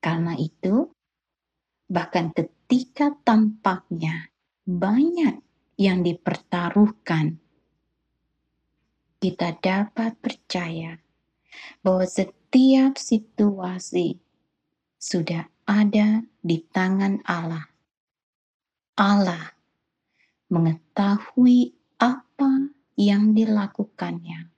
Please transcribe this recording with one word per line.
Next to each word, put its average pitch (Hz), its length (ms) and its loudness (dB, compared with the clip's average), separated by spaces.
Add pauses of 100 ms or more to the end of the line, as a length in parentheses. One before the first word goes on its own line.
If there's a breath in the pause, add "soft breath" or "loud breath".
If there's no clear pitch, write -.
Karena 165 320 -2
itu, 190 560 -2 (960)
bahkan 170 480 -4
ketika 254 880 -2
tampaknya 185 1040 0 (400)
banyak 240 720 0 (400)
yang 185 240 2
dipertaruhkan, 175 1400 -2 (1800)
kita 180 400 -4
dapat 208 560 -4
percaya 165 800 -10 (800 loud breath)
bahwa 185 240 0
setiap 262 960 2
situasi 185 1200 -2 (800)
sudah 165 480 -4 (160)
ada 208 580 2 (220)
di 165 240 -2
tangan 196 560 -2
Allah. 165 400 -6 (1400)
Allah 196 560 0 (960)
mengetahui 202 1200 2 (220)
apa 269 760 -2 (300)
yang 202 320 4
dilakukannya. 196 1300 -4